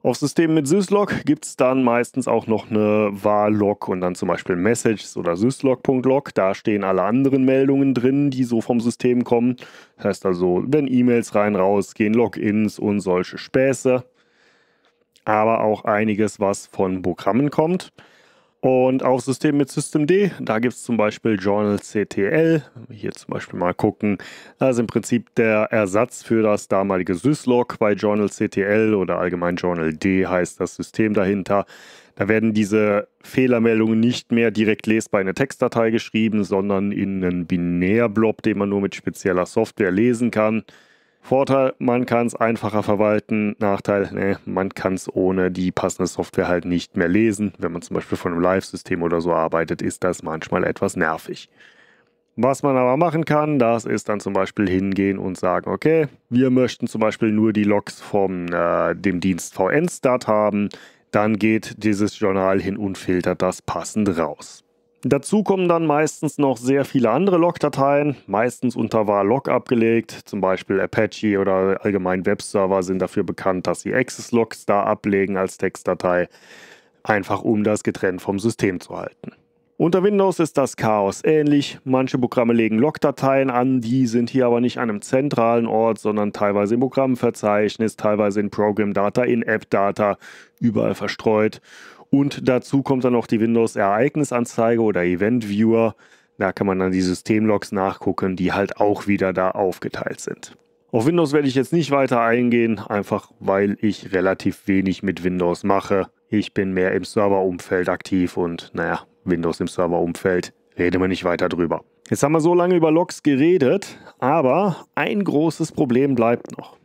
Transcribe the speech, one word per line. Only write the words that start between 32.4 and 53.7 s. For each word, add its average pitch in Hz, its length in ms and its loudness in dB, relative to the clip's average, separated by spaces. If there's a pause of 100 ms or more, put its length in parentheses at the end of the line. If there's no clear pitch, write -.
diese 104 560 0 (120)
Fehlermeldungen 113 760 2
nicht 120 320 0
mehr 117 180 2
direkt 107 380 0
lesbar 110 320 0
in 95 80 0
eine 95 60 -2
Textdatei 117 580 0
geschrieben, 110 540 0
sondern 101 480 -2
in 98 280 -4
einen 90 240 -2
Binärblob, 98 1000 0
den 104 160 0
man 101 100 -2
nur 101 100 0
mit 98 160 -4
spezieller 90 500 -2
Software 110 460 0
lesen 117 400 2
kann. 107 320 0 (640)
Vorteil, 135 540 2
man 123 260 0
kann's 117 300 0
einfacher 107 480 0
verwalten. 104 760 0
Nachteil, 101 540 0
ne, 98 320 -2
man 98 320 -2
kann's 95 340 -4
ohne 92 420 0
die 90 200 -2
passende 92 340 -2
Software 87 440 -4
halt 87 160 0
nicht 87 320 -4
mehr 87 100 2
lesen. 104 500 2
Wenn 87 140 -4
man 85 100 -8
zum - 120 -12
Beispiel 87 240 -4
von 90 160 -4
einem 85 80 -2
Live-System 92 600 -2
oder 85 200 0
so 85 100 0
arbeitet, 82 500 0
ist 95 220 -6
das 90 180 -2
manchmal 156 440 -4
etwas 95 320 -4
nervig. 80 520 -6 (840)
Was 127 260 0
man 139 140 2
aber 127 220 2
machen 165 260 0
kann, 151 340 0
das 117 280 0